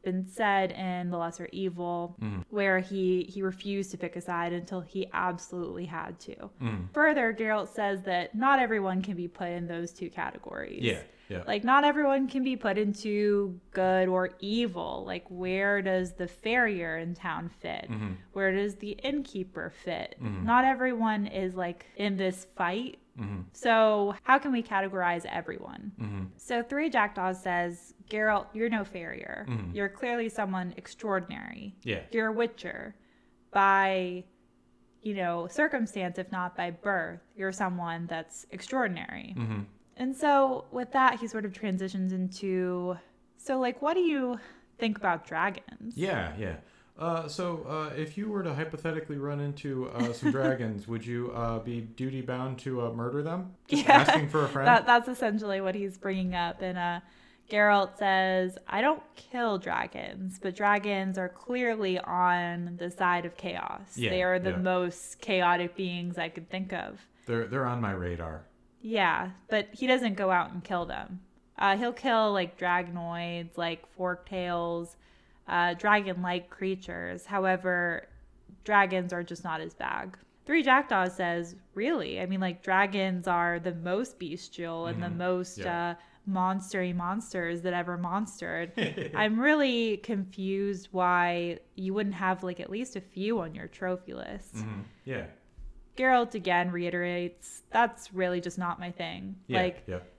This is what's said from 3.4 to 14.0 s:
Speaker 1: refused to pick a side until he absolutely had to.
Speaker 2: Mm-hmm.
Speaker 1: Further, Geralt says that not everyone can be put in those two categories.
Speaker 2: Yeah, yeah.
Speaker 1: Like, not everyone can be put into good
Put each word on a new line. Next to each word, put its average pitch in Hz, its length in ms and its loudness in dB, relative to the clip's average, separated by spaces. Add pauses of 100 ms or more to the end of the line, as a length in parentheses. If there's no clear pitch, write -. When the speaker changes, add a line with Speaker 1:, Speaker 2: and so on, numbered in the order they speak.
Speaker 1:
refused 190 500 -4
to 180 60 -10
pick 180 180 -6
a 175 60 -8
side 175 320 -2
until 175 260 -6
he 190 320 -6
absolutely 175 760 -4
had 165 360 -8
to. - 140 -14
Speaker 2:
Mm-hmm. 107 580 -6
Speaker 1:
Further, 294 440 4
Geralt 214 300 0
says 202 360 -2
that 180 300 -2
not 269 260 6
everyone 202 420 2
can 185 160 -4
be 175 100 -4
put 175 220 -6
in 175 180 -6
those 170 240 -6
two 170 180 -8
categories. - 720 -8
Speaker 2:
Yeah, 107 180 0 (280)
yeah. 92 180 -6
Speaker 1:
Like, 208 200 -2
not 269 180 6
everyone 277 460 4
can 262 140 -2
be 262 120 0
put 202 220 0
into 208 840 2 (120)
good 185 360 4